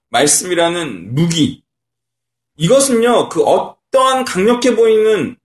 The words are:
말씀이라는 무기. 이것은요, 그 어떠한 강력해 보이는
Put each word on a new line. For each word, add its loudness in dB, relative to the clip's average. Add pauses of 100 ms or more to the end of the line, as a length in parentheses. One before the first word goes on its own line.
말씀이라는 -2
무기. 0 (920)
이것은요, 2
그 -2
어떠한 0
강력해 0
보이는 0